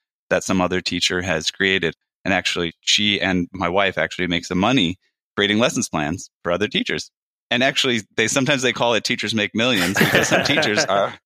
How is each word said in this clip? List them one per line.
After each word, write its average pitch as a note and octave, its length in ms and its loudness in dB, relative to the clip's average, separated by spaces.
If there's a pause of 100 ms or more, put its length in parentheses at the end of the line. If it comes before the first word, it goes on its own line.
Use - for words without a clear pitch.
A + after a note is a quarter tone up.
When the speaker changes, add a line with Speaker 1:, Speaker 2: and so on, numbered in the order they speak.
(300)
Speaker 1:
that F2+ 140 0
some F#2+ 160 0
other F2+ 200 0
teacher F2+ 420 -2
has D#2+ 280 -2
created. F#2+ 440 0 (300)
And F#2+ 100 0
actually, F2+ 460 -2
she G#2 400 2
and F#2 320 0
my F2+ 160 -2
wife F#2+ 300 0
actually E2 280 -2
make E2+ 180 -2
some F2+ 140 -2
money G2 400 2 (380)
creating G2+ 220 2
lessons B2+ 300 0
plans D#2 420 -4 (140)
for E2+ 80 0
other F#2+ 160 0
teachers. - 420 -4 (400)
And B2 120 0
actually, B2+ 400 0 (140)
they, A2 120 2
sometimes C3+ 340 0
they A#2+ 100 2
call A#2+ 220 0
it G2+ 100 0
Teachers A2+ 300 -4
Make G#2 200 0
Millions G#2 440 0
because - 300 2
some D#3+ 160 2
teachers C#3+ 400 2
Speaker 2:
<laughs> - 40 -8
Speaker 1:
are, G2+ 260 2 (120)